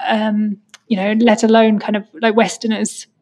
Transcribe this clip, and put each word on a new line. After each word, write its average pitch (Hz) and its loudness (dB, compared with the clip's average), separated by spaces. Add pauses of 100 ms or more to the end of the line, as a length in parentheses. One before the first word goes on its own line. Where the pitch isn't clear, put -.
um, 214 -2 (300)
you 220 -2
know, 196 -2
let 220 2
alone 220 4
kind 214 -4
of, 208 -6 (160)
like, 220 0
Westerners. 214 -4 (140)